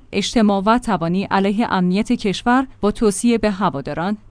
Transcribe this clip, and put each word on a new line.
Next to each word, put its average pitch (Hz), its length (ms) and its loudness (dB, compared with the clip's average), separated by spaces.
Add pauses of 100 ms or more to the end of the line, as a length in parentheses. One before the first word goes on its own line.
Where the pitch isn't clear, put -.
(120)
اجتماع 202 540 2
و 226 120 4
تبانی 180 460 -2
علیه 196 460 0
امنیت 185 420 0
کشور 240 540 0 (140)
با 202 100 0
توصیه 226 480 2
به 214 120 0
هواداران، 170 640 -4 (140)